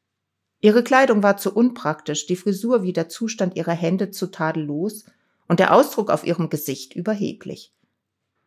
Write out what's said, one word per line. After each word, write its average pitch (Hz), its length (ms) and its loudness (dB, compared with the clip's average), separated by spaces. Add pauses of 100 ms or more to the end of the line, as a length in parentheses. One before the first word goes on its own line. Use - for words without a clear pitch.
(600)
Ihre 214 220 6
Kleidung 247 400 4
war 202 140 4
zu - 180 -4
unpraktisch, 156 720 -2
die 180 80 -2
Frisur 202 480 0
wie 180 100 -4
der 165 160 -4
Zustand 208 460 -4
ihrer 170 180 -2
Hände 180 380 -2
zu - 160 -6
tadellos 160 800 -6 (420)
und 175 120 2
der 185 140 4
Ausdruck 214 380 4
auf - 120 0
ihrem 165 280 -2
Gesicht - 420 -8
überheblich. - 800 -8 (720)